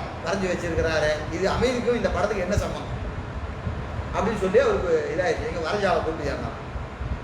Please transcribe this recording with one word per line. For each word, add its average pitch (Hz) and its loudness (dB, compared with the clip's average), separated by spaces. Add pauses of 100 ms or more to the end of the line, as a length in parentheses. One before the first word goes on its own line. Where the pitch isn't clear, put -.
(260)
வரைஞ்சு 185 0
வச்சிருக்கிறாரு, 160 0
இது 185 2
அமைதிக்கும் 240 2
இந்த 196 2
படத்துக்கு 196 0
என்ன 196 0
சம்பந்தம் 156 -2 (1200)
அப்படின்னு 190 0
சொல்லி 190 4
அவருக்கு 180 4
இதாயிடுச்சு. 160 0
எங்க 160 -2
வரைஞ்சாவை 190 4
கூப்பிட்டு 156 0
சேர்ந்தான். - -4 (640)